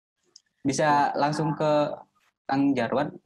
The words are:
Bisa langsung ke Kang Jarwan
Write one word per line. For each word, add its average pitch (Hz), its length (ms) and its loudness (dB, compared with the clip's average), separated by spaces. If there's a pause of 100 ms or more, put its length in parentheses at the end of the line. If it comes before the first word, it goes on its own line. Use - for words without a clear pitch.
(640)
Bisa 143 560 2
langsung 151 400 0
ke 151 320 0 (560)
Kang 139 240 0
Jarwan 123 400 -2 (160)